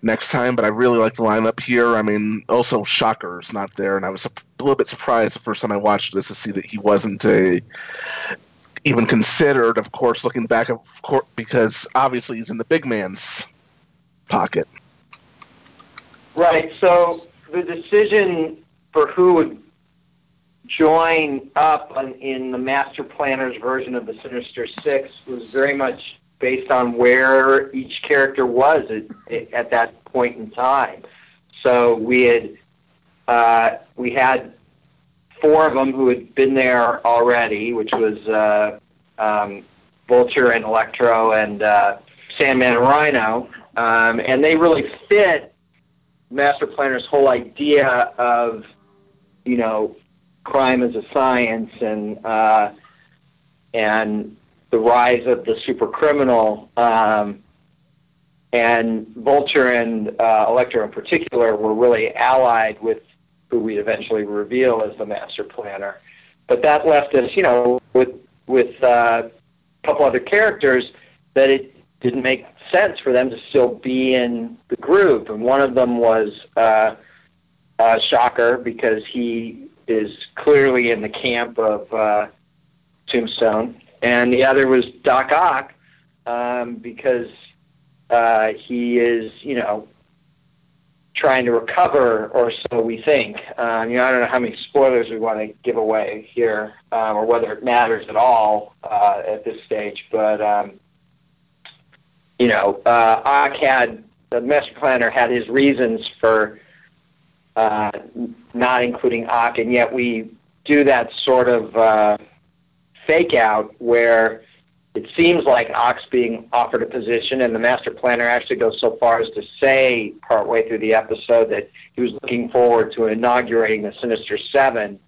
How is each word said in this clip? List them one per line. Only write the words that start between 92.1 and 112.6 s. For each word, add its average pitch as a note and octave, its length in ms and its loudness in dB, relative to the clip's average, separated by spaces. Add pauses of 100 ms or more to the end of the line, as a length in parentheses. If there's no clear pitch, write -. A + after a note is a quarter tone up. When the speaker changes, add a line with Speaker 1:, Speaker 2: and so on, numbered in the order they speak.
Speaker 2:
or A#2+ 220 0
so A#2 300 -6
we A2+ 220 -4
think. A#2 360 0 (200)
Um, A2+ 320 -2
you B2 60 -2
know, B2 80 2
I C3 80 2
don't B2 80 2
know A#2+ 60 2
how B2+ 120 -2
many A#2 180 -4
spoilers B2+ 540 2
we A2+ 80 -8
wanna G#2+ 300 -4 (140)
give A#2 140 -2
away A2 560 -2
here, G#2+ 420 -2 (160)
um, A2 260 -2
or A2 100 -2
whether A2+ 260 0
it G#2 100 -12
matters A#2 460 0
at G#2+ 80 -4
all, G#2+ 640 2
uh, G2+ 440 0
at G#2+ 180 -6
this - 200 -10
stage. G#2 460 -8
But, G#2+ 300 0
um, G#2 400 -2 (1600)
you A#2+ 100 2
know, G2+ 380 0
uh, A2+ 380 4
Ock C#3 320 0
had, B2 460 0 (280)
the A#2+ 100 -2
Master C#3 340 -2
Planner B2+ 360 0
had A#2+ 200 0
his A#2+ 180 -4
reasons B2 600 0
for, A2 500 0 (1000)
uh, G#2+ 340 0 (260)
n-, A#2+ 180 -10 (200)
not B2 280 0
including A#2+ 460 -4
Ock, A#2+ 300 0
and A#2 140 -2
yet A#2 200 2
we A#2+ 380 -4 (340)
do D3 200 4
that B2+ 280 2
sort B2+ 360 2
of, A2 280 0
uh, G#2+ 400 4 (920)